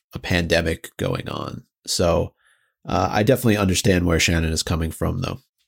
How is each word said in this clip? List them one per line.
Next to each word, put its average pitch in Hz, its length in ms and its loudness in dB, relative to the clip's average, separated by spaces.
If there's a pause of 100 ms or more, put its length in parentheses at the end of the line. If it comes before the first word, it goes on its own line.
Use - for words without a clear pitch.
(140)
a - 60 -10
pandemic 85 800 -2
going 90 320 -4
on. 71 340 -10 (220)
So, 85 480 0 (520)
uh, 92 260 0
I 107 120 0
definitely 117 340 4
understand 92 480 2
where 85 140 2
Shannon 82 320 2
is 78 120 -2
coming 80 280 -2
from, - 300 -4
though. - 180 -6 (280)